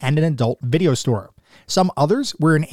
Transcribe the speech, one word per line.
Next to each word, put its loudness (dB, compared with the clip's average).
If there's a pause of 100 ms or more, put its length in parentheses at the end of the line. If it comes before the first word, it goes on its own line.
and 0
an 2
adult 0
video 0
store. -4 (380)
Some 0
others -2
were 4
in -2